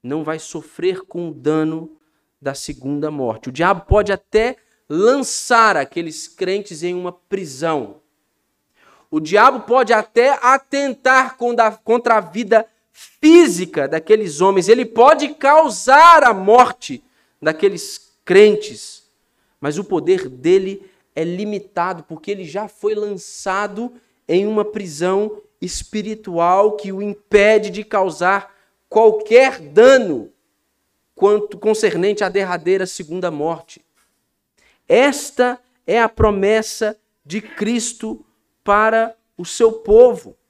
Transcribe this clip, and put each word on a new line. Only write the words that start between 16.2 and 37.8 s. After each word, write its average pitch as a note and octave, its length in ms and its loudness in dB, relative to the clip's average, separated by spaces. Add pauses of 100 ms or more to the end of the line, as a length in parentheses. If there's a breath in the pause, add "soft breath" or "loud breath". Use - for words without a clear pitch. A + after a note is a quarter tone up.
a A#3 80 4
morte G3 680 2 (380)
daqueles - 720 -4 (120)
crentes. G#3 880 2 (500)
Mas D3 180 -6
o G3+ 60 -8
poder F3 440 -2
dele F#3 600 -2 (240 soft breath)
é D#3+ 100 -6
limitado, F3+ 800 -8
porque E3 260 -14
ele F#3+ 140 -10
já F#3+ 240 -10
foi G#3+ 260 -6
lançado G#3 960 -8 (340 soft breath)
em F#3 200 0
uma G#3+ 180 -2
prisão G3 760 -6 (180)
espiritual G3 1160 -2
que F#3+ 160 -10
o F#3+ 100 -10
impede G#3 680 2
de G3 160 -12
causar F#3+ 680 -4 (340 soft breath)
qualquer A3 680 2
dano E3+ 760 2 (840)
quanto G#3 440 -2
concernente G#3 640 -2
à F#3+ 60 -4
derradeira F#3 580 -4
segunda F3+ 440 -10
morte. D#3+ 540 -10 (1040)
Esta B3 720 0 (260)
é A3 140 -2
a A3+ 80 0
promessa G#3+ 880 -2 (260)
de F#3 180 -10
Cristo A3 840 -8 (400)